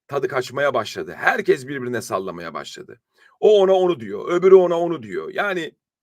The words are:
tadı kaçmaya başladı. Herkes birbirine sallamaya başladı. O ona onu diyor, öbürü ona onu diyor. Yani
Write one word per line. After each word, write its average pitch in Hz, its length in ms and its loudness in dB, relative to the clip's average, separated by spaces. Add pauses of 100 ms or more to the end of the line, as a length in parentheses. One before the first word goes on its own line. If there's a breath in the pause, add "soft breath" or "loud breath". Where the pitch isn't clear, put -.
tadı 139 200 -4
kaçmaya 135 460 -2
başladı. 98 440 -6
Herkes 160 500 0
birbirine 123 340 -6
sallamaya 87 520 -8
başladı. - 480 -16 (380 soft breath)
O 202 220 6
ona 190 120 4
onu 180 260 2
diyor, 104 320 -8
öbürü 180 240 6
ona 175 240 6
onu 170 240 -4
diyor. 82 300 -8
Yani 185 380 -4 (320)